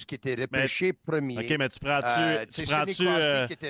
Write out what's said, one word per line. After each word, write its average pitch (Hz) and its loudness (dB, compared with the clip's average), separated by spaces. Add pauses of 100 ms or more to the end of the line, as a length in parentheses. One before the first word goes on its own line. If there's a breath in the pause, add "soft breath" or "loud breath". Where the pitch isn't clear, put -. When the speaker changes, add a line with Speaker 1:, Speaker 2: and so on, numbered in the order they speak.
Speaker 1:
qui - -10
était 131 -2
Speaker 2:
Mais 120 -2
Speaker 1:
repêché 135 0
premier. 143 -2
Speaker 2:
OK, 131 0
mais 135 0
tu - -12
prends-tu, 139 0 (140)
Speaker 1:
Euh, 113 0
Speaker 2:
tu - -16
Speaker 1:
tu - -20
sais, 165 -6
Sidney 143 0
Speaker 2:
prends-tu, 180 0
Speaker 1:
Crosby, 165 4
Speaker 2:
euh, 139 2
Speaker 1:
qui 120 -4
était 151 -8